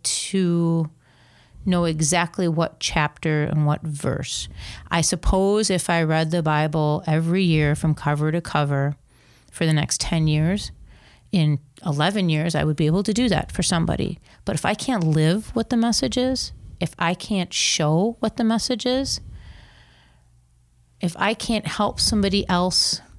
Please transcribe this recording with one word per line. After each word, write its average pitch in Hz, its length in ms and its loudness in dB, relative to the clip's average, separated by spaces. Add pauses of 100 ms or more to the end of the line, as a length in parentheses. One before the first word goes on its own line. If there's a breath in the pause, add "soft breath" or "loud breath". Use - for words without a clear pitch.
to 170 880 0 (760 soft breath)
know 175 200 2
exactly 170 600 0
what 165 320 0
chapter 151 640 0
and 151 200 0
what 147 160 0
verse. - 640 -6 (440 loud breath)
I 170 100 2
suppose 196 720 2
if 180 180 0
I 170 140 2
read 160 260 2
the 170 140 0
Bible 151 640 2
every 165 360 2
year 156 300 4
from 151 220 0
cover 151 360 0
to 170 100 0
cover 143 560 0 (540 soft breath)
for - 140 -2
the 160 80 2
next - 260 -2
ten 160 280 0
years, 160 440 0 (600 soft breath)
in 151 260 4 (260)
eleven 175 460 0
years, 160 240 0
I 147 100 2
would 151 120 0
be 156 100 0
able 165 160 2
to 202 120 0
do 247 160 0
that - 220 -2
for - 120 -2
somebody. - 560 0 (260 soft breath)
But - 100 -2
if - 100 -4
I - 100 2
can't 226 280 -2
live 160 520 2
what 226 160 -2
the 247 60 2
message 233 400 0
is, 254 340 -2 (280)
if - 200 -4
I 175 160 2
can't 190 380 -4
show 170 640 0
what - 180 -2
the 233 60 0
message 226 420 0
is, 262 340 -2 (1800 loud breath)
if 170 160 -2
I 208 160 2
can't 226 340 -4
help - 320 -2
somebody 196 480 0
else 180 540 0 (180)